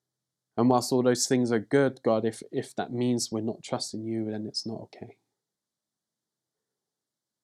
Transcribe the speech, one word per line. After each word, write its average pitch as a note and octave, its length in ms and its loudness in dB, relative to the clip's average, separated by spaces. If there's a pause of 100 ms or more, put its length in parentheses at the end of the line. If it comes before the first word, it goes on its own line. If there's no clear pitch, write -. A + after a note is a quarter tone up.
(580)
And A#2+ 120 4
whilst B2 220 4
all B2+ 100 4
those B2 240 2
things B2 280 2
are A2+ 60 2
good, C3+ 440 0
God, A2+ 220 2
if, A2+ 260 -4
if C3 240 -6
that G#2+ 160 -4
means B2 400 0
we're A2 80 -2
not A2 240 -4
trusting - 400 -6
you, A2 260 -4
then G#2+ 160 -6
it's - 200 -8
not A2+ 160 -8
okay. - 340 -18 (2250)